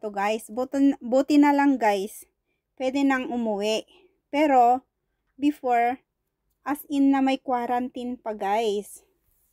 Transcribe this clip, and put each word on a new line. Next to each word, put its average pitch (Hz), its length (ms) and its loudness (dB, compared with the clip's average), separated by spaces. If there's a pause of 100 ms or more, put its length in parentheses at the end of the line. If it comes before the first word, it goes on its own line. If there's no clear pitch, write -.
to 214 80 -8
guys. 208 400 -4
Buti, 269 480 0
buti 269 400 2
na 285 160 6
lang 277 240 2
guys, 208 480 -2 (480)
pwede 269 320 -2
nang 262 240 -2
umuwi. 220 560 -4 (480)
Pero, 262 480 4 (560)
before, 247 640 -2 (640)
as 277 240 -6
in 277 240 2
na 269 80 0
may 269 160 0
quarantine 247 800 -4
pa 214 160 -10
guys. 208 720 -4 (460)